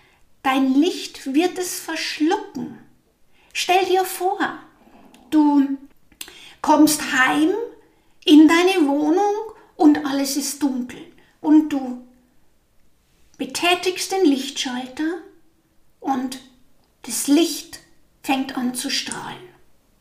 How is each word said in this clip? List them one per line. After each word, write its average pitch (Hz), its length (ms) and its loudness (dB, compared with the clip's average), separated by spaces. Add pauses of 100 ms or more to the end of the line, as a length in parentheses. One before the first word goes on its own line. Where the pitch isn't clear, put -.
(440)
Dein 269 300 0
Licht 285 600 -2
wird 349 240 0
es 359 220 -8
verschlucken. - 1000 -6 (720)
Stell 370 340 0
dir 370 180 0
vor, 370 540 -4 (720)
du 285 480 2 (840)
kommst - 500 2
heim 294 380 2 (760)
in 311 240 10
deine 349 400 4
Wohnung 311 460 0 (420)
und 294 300 4
alles 277 300 -4
ist - 260 -6
dunkel. 254 420 -4 (360)
Und 302 320 4
du 254 340 -6 (1300)
betätigst 359 760 -4
den 381 120 0
Lichtschalter 277 920 -4 (840)
und 254 400 -6 (640)
das - 240 -8
Licht - 540 0 (420)
fängt 262 340 -4
an 247 180 -4
zu - 160 -8
strahlen. - 580 -10 (520)